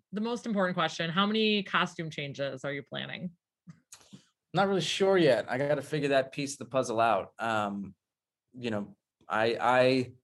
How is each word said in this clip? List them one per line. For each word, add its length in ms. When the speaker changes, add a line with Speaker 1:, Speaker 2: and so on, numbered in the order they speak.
Speaker 1:
the 80
most 260
important 300
question, 340
how 140
many 380
costume 480
changes 540
are 80
you 100
planning? 480
Speaker 2:
Not 140
really 140
sure 360
yet. 320
I 100
gotta 220
figure 280
that 240
piece 220
of 40
the 60
puzzle 340
out. 300
Um, 560
you 140
know, 240
I, 320
I, 500